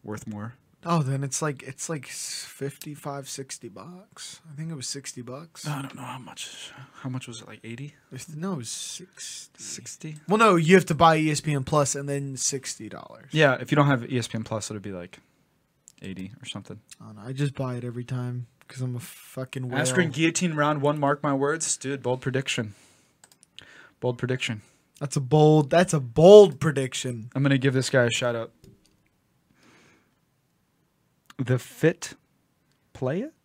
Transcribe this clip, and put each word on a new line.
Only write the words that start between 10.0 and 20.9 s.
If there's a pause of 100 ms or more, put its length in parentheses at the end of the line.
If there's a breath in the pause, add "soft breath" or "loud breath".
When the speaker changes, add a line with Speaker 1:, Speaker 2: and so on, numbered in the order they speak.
Speaker 2:
Well,
no,
you
have
to
buy
E
S
P
N
Plus
and
then
sixty
dollars.
Speaker 1:
Yeah,
if
you
don't
have
E
S
P
N
Plus,
it'll
be,
like, (840)
eighty (100)
or
something. (240)
Speaker 2:
I
don't
know.
I
just
buy
it
every
time (220)
'cause
I'm
a
fucking
whale.
Speaker 1:
Askren
guillotine
round
one,